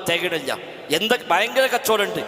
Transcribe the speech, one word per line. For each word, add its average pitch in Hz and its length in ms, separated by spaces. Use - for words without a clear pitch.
തികയണില്ല, 170 440
എന്തൊക്കെ 226 340
ഭയങ്കര 240 320
കച്ചവടമുണ്ട്, 202 540